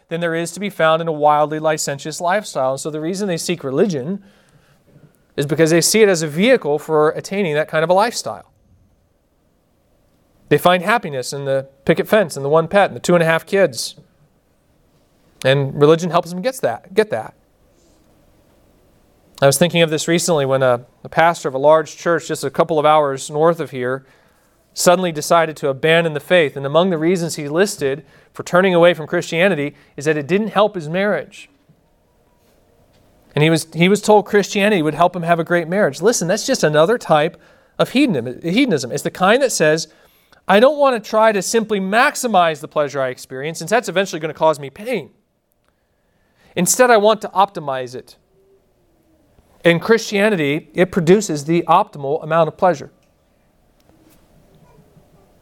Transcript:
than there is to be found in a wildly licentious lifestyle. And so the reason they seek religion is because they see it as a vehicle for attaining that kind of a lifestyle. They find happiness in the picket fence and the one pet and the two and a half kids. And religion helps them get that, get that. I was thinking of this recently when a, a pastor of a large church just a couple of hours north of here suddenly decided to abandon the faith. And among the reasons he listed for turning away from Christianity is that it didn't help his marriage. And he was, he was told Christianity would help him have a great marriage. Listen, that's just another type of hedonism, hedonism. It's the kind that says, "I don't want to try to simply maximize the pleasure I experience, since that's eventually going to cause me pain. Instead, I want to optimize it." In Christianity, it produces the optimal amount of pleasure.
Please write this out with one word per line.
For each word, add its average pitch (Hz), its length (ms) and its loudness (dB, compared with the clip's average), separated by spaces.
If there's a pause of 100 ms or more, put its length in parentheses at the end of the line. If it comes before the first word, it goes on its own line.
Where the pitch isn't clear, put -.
than 165 120 -6
there 170 140 -2
is 170 180 -4
to 185 80 -14
be 202 100 -6
found 160 320 2
in 165 60 -4
a 160 40 -4
wildly 147 460 2
licentious 156 640 -4
lifestyle. 170 520 -2
And 135 80 -6
so 160 100 -6
the 151 100 -8
reason 190 280 -4
they 170 80 -2
seek 165 260 -6
religion 160 600 -2 (1120)
is 143 100 -4
because 156 240 2
they 165 100 4
see 214 220 2
it 202 60 6
as 165 140 0
a 160 60 -6
vehicle 160 500 0
for 151 320 2
attaining 175 440 -6
that 151 140 -2
kind 160 160 -2
of 170 60 -4
a 180 40 4
lifestyle. 190 560 -2 (2000)
They 147 100 2
find 180 240 0
happiness 170 500 -4
in 139 120 -8
the 135 240 -2 (160)
picket 180 240 -2
fence 202 280 0
and 139 80 -8
the 139 40 -4
one 160 180 2
pet 196 240 2
and 117 60 -12
the 123 40 -10
two 175 140 0
and 170 80 2
a 160 40 0
half 165 200 -2
kids. 170 480 -2 (1500)
And 139 360 0
religion 160 300 4
helps 170 200 -2
them 180 120 -10
get - 200 -6
that, 131 300 -6
get 214 180 0
that. - 240 -8 (2000)
I 139 60 4
was 139 120 4
thinking 170 220 2
of 160 100 4
this 156 180 -4
recently 165 360 0
when 135 180 0
a, 127 220 0 (200)
a 139 40 -16
pastor 165 400 0
of 131 60 -6
a 131 40 -4
large 156 380 4
church 165 300 -2
just 156 160 -6
a 135 80 -4
couple 165 280 0
of 143 60 0
hours 151 460 2
north 160 300 0
of 135 100 -8
here 131 340 -6 (680)
suddenly 180 380 2
decided 160 440 0
to 147 120 -4
abandon 160 440 0
the 147 80 -6
faith. 165 360 2
And 139 100 -8
among 165 240 2
the 160 80 -2
reasons 170 380 0
he 151 120 -8
listed 151 560 -2 (280)
for - 100 -14
turning 180 320 2
away 170 180 6
from 156 140 -6
Christianity 165 680 -2 (220)
is 139 80 -12
that 151 120 2
it 143 100 -6
didn't 202 220 0
help 208 260 0
his 156 140 -10
marriage. 185 600 -4 (1900)
And 147 80 2
he 160 80 4
was, 160 220 0
he 175 160 2
was 202 140 2
told 208 240 4
Christianity 202 560 0
would 151 120 0
help 180 220 2
him 170 60 -6
have 170 180 0
a 160 40 -4
great 175 240 0
marriage. 165 340 -2
Listen, 175 260 0
that's 208 180 -2
just - 160 0
another 160 360 2
type 156 420 0 (380)
of 165 120 0
hedonism, 151 520 0
hedonism. 170 500 0
It's 143 120 -6
the 165 60 -4
kind 214 320 2
that 240 100 0
says, 160 360 0 (580)
"I 202 140 4
don't 285 180 4
want 262 240 2
to - 80 -18
try 220 220 4
to 220 80 0
simply 220 400 -2
maximize 190 800 0
the 147 80 -14
pleasure 143 320 -2
I 131 80 -2
experience, 135 500 -10
since 165 120 -10
that's 220 180 0
eventually 185 320 -4
going 156 140 -6
to - 40 -18
cause 156 220 2
me 139 80 -10
pain. 202 420 -8 (1500)
Instead, 240 340 2
I 226 60 6
want 214 260 2
to - 60 -12
optimize 143 640 -4
it." - 220 -18 (1500)
In 170 140 4
Christianity, 196 960 0
it 170 160 0
produces 170 540 2
the 165 240 0
optimal 156 540 -4
amount 160 260 0
of 151 80 -12
pleasure. 170 340 -2 (2500)